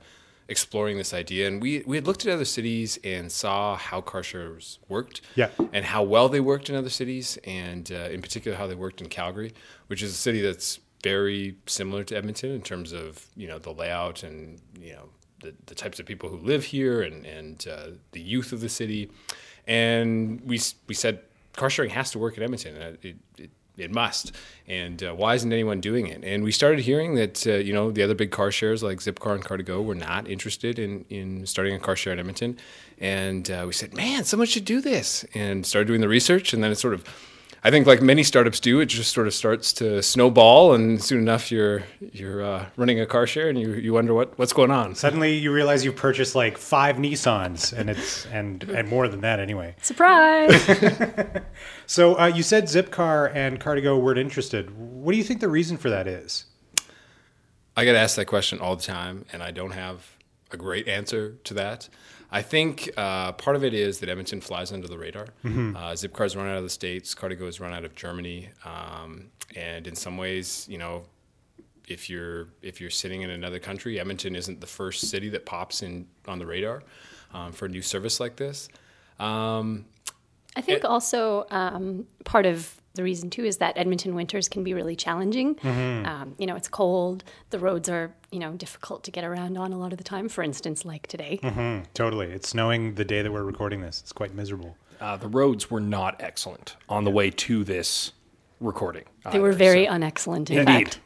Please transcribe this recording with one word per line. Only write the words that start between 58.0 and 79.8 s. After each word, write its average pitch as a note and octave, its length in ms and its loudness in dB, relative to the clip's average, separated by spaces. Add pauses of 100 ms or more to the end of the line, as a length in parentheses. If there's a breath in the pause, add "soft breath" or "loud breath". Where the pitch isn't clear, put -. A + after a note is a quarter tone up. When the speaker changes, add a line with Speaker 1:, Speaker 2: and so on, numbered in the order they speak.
Speaker 1:
that G2+ 100 -2
question G2 340 0
all F#2 160 -2
the F2 60 -8
time, F#2 500 -8
and E2+ 100 -12
I F2 80 -8
don't F2+ 220 -10
have F#2 340 -12 (440)
a F#2+ 60 -14
great F#2+ 320 -6
answer G#2+ 440 -4 (120)
to G#2 100 -10
that. G2+ 340 -6 (420 soft breath)
I G#2 120 -2
think, D#3 540 0
uh, F#2+ 360 -2
part C#3 240 0
of C3+ 80 0
it A#2 100 0
is G2+ 260 -2
that F#2 80 -8
Edmonton F#2 320 -8
flies F2+ 320 -10
under F#2 160 -10
the E2+ 100 -14
radar. F2+ 280 -14 (180)
Speaker 2:
Mm-hmm. A2 320 -4
Speaker 1:
Uh, E2+ 160 -8
Zipcar's G2 440 -4
run G2 120 -6
out F#2+ 80 -4
of F#2 60 -6
the F2+ 80 -8
States, F2+ 440 -8
Car2Go F#2 320 -8
is F2 140 -12
run F2 120 -8
out E2+ 120 -10
of E2 100 -14
Germany, F2 540 -12 (160)
um, E2 600 -16 (300)
and E2+ 300 -12
in E2+ 80 -14
some F2+ 220 -12
ways, F#2 520 -8
you F#2 100 -14
know, E2+ 260 -10 (840)
if - 200 -12
you're, E2+ 400 -10 (140)
if - 180 -16
you're F2 100 -14
sitting F#2+ 320 -8
in F2+ 80 -8
another F2+ 280 -10
country, G2+ 420 -10
Edmonton F#2 360 -8
isn't F2 240 -12
the - 60 -18
first - 440 -8
city G2+ 200 -6
that G2+ 140 -8
pops - 380 -8
in F2 240 -12 (200)
on F#2 120 -10
the F2 80 -10
radar, G#2 360 -6 (520 loud breath)
um, F2 180 -12
for G2 140 -10
a - 20 -6
new F#2 140 -10
service G#2 380 -4
like A#2+ 160 -8
this. C#3 320 -10 (500 soft breath)
Um, A2 680 -4 (680)